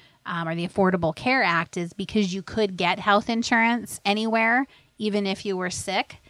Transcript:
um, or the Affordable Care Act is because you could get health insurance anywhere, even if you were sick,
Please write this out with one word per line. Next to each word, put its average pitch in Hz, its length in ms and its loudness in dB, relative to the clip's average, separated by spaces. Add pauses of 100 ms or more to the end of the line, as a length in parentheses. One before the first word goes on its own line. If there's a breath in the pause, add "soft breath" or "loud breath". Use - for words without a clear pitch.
(260 soft breath)
um, 170 220 -4
or 165 80 -4
the 170 120 -4
Affordable 180 480 2
Care 254 280 2
Act 170 340 0
is 170 160 -6
because 196 400 -2
you 190 100 -6
could 208 340 -2
get - 220 0
health 208 300 2
insurance 233 720 0
anywhere, 226 640 2 (300 soft breath)
even 208 280 0
if 190 200 -4
you 196 100 -2
were 185 140 -4
sick, - 480 -4 (120 soft breath)